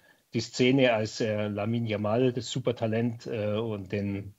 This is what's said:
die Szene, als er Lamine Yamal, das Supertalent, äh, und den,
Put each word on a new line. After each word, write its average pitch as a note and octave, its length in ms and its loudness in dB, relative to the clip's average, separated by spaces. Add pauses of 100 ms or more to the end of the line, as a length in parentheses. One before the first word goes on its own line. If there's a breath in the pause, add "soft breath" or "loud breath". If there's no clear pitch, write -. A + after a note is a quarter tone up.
(320 soft breath)
die A#2 80 0
Szene, B2+ 540 4
als G#2+ 260 -2
er G#2+ 300 0
Lamine A2 380 -2
Yamal, G#2+ 440 2
das A#2+ 180 -8
Supertalent, A#2 760 -2
äh, G#2+ 260 -2
und G#2 400 -4
den, G2+ 460 -2